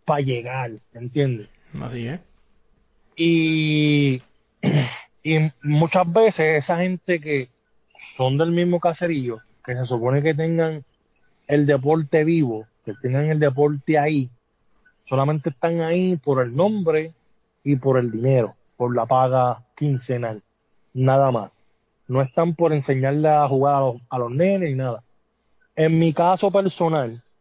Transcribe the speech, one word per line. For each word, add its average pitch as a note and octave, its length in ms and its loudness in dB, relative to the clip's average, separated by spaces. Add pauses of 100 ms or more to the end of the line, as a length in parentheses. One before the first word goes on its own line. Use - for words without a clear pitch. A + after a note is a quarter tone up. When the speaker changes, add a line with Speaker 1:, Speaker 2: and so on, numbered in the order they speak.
Speaker 1:
pa D3 160 0
llegar, B2+ 500 -6 (240)
¿entiendes? B2 540 -4 (340)
Speaker 2:
Así A#2+ 240 -10
es. D#3+ 140 -10 (960)
Speaker 1:
Y, D3+ 1080 2 (400)
<clears throat> - 640 -4
y D#3 140 2 (260)
muchas E3 480 2
veces E3 520 2
esa E3+ 140 -2
gente F3+ 400 -2
que D3 300 -4 (680)
son C3 220 0
del E3 140 0
mismo F3 260 0
caserío, D#3 600 -4 (260)
que B2+ 100 -6
se B2+ 120 -4
supone B2+ 360 0
que D#3 120 0
tengan D#3+ 500 -2 (640)
el D3 180 2
deporte D3 580 2
vivo, C3+ 420 0 (180)
que A2 100 -10
tengan C3 360 -2
el D3+ 100 0
deporte D3 580 0
ahí, C#3+ 300 0 (800)
solamente C#3+ 420 -2
están E3+ 300 -2
ahí F3+ 420 0
por C3 200 0
el A#2+ 120 -6
nombre D#3+ 560 0 (540)
y C#3 120 2
por C3 220 2
el A#2+ 120 0
dinero, A#2+ 440 0 (220)
por B2 180 -2
la A#2 120 0
paga B2+ 580 2 (100)
quincenal, B2 680 -4 (500)
nada C3 400 2
más. G#2+ 180 -4 (580)
No B2+ 120 0
están E3 340 0
por D#3+ 200 2
enseñarle C#3+ 560 0
a D3 180 4
jugar C#3 280 2
a C3+ 40 2
los, B2+ 160 0 (140)
a C3 80 -6
los A#2+ 120 -4
nenes F3+ 400 0
ni C3 60 -4
nada. B2+ 260 -6 (720)
En D#3+ 240 2
mi E3 160 4
caso F#3 380 2
personal, D#3+ 680 -2 (200)